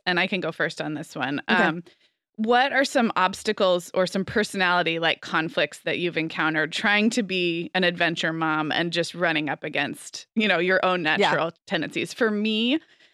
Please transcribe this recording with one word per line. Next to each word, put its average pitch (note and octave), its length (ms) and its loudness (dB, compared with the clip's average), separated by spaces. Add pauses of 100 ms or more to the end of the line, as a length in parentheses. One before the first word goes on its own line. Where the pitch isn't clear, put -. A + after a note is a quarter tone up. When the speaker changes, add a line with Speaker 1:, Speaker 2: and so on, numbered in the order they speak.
Speaker 1:
and F3+ 120 2
I F3+ 60 2
can F#3 160 -2
go D#3+ 100 -4
first D#3+ 300 -4
on D3+ 140 -6
this C#3 200 -10
one. C#3 240 -2 (100)
Speaker 2:
Okay. F3+ 140 4
Speaker 1:
Um, E3+ 200 0 (540)
what A#3+ 360 2
are C4+ 100 2
some B3+ 320 2
obstacles F#3 760 0
or F#3 140 2
some F#3+ 180 -4
personality, F3+ 720 0
like, E3 220 0
conflicts D#3+ 640 -2
that E3 140 -2
you've E3+ 180 -2
encountered D#3+ 540 0
trying G#3 400 2
to B3 120 0
be F3 520 -2
an F#3 80 2
adventure E3+ 500 0
mom D#3 380 0
and E3+ 200 0
just E3+ 220 -2
running D#3+ 360 -2
up D3+ 140 -6
against, C#3+ 640 -6 (100)
you G#3+ 120 2
know, F#3 100 2
your F3+ 260 2
own F3+ 200 2
Speaker 2:
Yeah. D#3 140 2
Speaker 1:
natural E3 340 2 (160)
tendencies? - 440 -4
For A3+ 200 0
me, A3 480 0 (340)